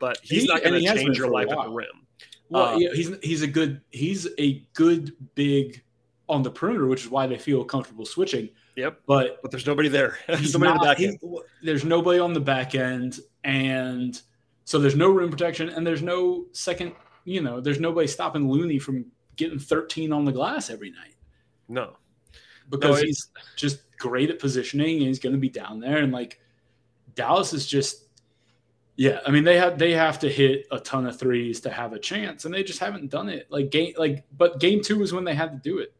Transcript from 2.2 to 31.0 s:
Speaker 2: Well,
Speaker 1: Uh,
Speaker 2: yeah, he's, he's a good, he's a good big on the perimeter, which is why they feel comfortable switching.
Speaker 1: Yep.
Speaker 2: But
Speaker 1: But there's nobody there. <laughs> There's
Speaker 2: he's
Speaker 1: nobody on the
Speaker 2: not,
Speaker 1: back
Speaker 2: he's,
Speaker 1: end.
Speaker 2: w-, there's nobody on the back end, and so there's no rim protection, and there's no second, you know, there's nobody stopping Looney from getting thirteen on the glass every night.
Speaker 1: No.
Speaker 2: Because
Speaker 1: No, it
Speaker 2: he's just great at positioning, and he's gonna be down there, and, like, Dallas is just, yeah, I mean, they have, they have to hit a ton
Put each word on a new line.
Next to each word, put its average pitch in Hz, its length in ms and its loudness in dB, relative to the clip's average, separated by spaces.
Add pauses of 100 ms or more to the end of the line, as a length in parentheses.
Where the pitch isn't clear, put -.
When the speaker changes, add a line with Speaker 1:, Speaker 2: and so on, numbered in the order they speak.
Speaker 2:
Well, 127 240 2
Speaker 1:
Uh, 110 40 2
Speaker 2:
yeah, 170 160 4
he's, 165 180 -2 (120)
he's 151 180 -2
a 151 60 0
good, 143 320 0 (120)
he's 170 360 -4 (100)
a 143 360 0
good 160 400 2 (220)
big 143 460 0 (460)
on 143 160 0
the 123 80 -6
perimeter, 175 360 -2
which 127 160 0
is 117 60 -16
why 135 160 0
they 127 120 -4
feel 139 260 0
comfortable 117 420 -8
switching. 131 440 -4 (260)
Speaker 1:
Yep. 135 300 -6
Speaker 2:
But 135 360 2
Speaker 1:
But 131 100 -12
there's 127 140 -8
nobody 147 220 2
there. 135 340 2
<laughs> - 60 -20
There's 160 120 0
Speaker 2:
he's 147 140 -2
Speaker 1:
nobody 165 180 6
on 165 60 4
the 170 80 2
Speaker 2:
not, 147 60 6
Speaker 1:
back 139 60 4
Speaker 2:
he's, 190 120 2
Speaker 1:
end. 196 120 -8
Speaker 2:
w-, 175 220 -10 (200)
there's 151 220 0
nobody 170 340 4
on 175 140 0
the 160 80 0
back 135 340 -2
end, 127 440 -4 (260)
and 131 760 -2 (440)
so - 140 0
there's 139 160 4
no 170 140 6
rim 185 200 4
protection, 165 400 -2
and 165 180 -4
there's 156 140 0
no 180 500 0
second, 175 420 -6 (300)
you 180 180 -4
know, 123 200 -4
there's 143 180 0
nobody 165 280 2
stopping 147 420 -2
Looney 147 300 2
from 131 260 -6 (320)
getting 160 220 -4
thirteen 156 520 -2
on 147 140 0
the 139 60 2
glass 170 380 -4
every 104 220 -14
night. - 240 -20 (520)
Speaker 1:
No. 117 300 -8 (720)
Speaker 2:
Because 143 280 4
Speaker 1:
No, 147 40 4
it 151 60 2
Speaker 2:
he's - 220 -4 (280)
just 139 220 -2 (180)
great 127 320 0
at 165 100 -6
positioning, 143 580 -2
and 139 100 2
he's 131 120 -2
gonna 131 180 -2
be 135 120 0
down 110 300 -12
there, 135 180 -2
and, 139 160 2
like, 123 260 -10 (760)
Dallas 143 380 2
is 139 140 -4
just, - 380 -2 (920)
yeah, 135 300 2
I 139 60 2
mean, 147 120 6
they 175 140 8
have, 180 200 4
they 170 140 4
have 160 280 2
to 147 100 0
hit 139 420 4
a 135 80 -4
ton 131 280 -4